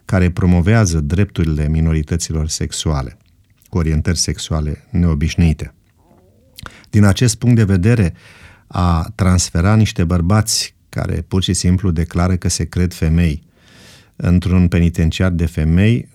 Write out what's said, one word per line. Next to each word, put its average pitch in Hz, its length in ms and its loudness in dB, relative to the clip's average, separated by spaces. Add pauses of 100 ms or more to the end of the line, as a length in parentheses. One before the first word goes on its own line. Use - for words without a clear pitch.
care 90 240 0
promovează 90 680 2
drepturile 78 680 -2
minorităților 80 800 -2
sexuale, 76 720 -6 (520)
cu - 80 -6
orientări 80 400 0
sexuale - 720 -6
neobișnuite. 80 840 0 (1160)
Din 104 140 4
acest 107 320 2
punct 120 200 2
de 113 80 4
vedere, 98 500 2 (540)
a 85 480 -2
transfera 90 600 0
niște 107 280 0
bărbați 87 720 0 (140)
care 85 380 -6
pur 92 160 -2
și - 100 -2
simplu 90 380 0
declară 85 440 0
că 87 140 -4
se 82 160 -4
cred 87 280 -2
femei 80 560 0 (680)
într-un 90 520 2
penitenciar 85 640 0
de 85 140 -2
femei 87 680 0